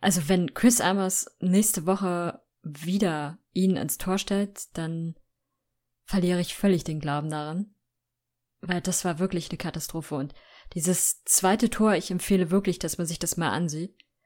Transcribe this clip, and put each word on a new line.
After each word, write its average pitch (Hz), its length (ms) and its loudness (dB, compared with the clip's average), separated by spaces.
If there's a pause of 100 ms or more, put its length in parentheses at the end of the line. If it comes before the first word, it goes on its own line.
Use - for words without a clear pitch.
also, 160 260 2
wenn 180 260 2
Chris 240 280 4
Amers 190 580 0
nächste 185 460 2
Woche 180 560 0 (220)
wieder 160 720 -2 (160)
ihn 185 240 2
ins - 200 -4
Tor 190 200 -2
stellt, 202 600 -4
dann 165 380 -4 (880)
verliere 180 380 2
ich - 140 -6
völlig 185 280 2
den 156 160 -6
Glauben 151 300 -4
daran. 156 440 -6 (880)
Weil 175 200 -4
das - 240 -2
war 165 140 -2
wirklich 185 300 -2
eine 165 80 -6
Katastrophe. 160 580 -6
Und 143 180 -4 (400)
dieses 175 500 0
zweite 214 460 4
Tor, 214 260 4
ich - 160 -2
empfehle 180 400 2
wirklich, 190 280 2
dass - 180 -4
man 170 100 -2
sich 165 120 -6
das - 180 -4
mal 165 140 0
ansieht, 156 420 -2 (320)